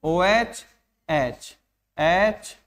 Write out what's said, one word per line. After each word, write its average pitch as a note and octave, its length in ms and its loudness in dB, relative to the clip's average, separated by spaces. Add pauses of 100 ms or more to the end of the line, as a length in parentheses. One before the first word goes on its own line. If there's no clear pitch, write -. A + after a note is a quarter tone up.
ओएचएच, G3 600 0 (440)
एच, C3+ 480 -4 (420)
एच। F#3+ 680 0